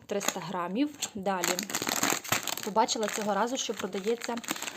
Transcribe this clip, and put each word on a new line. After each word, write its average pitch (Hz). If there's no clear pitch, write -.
триста 202
грамів. 185
Далі 185
побачила 220
цього 214
разу, 240
що -
продається, 208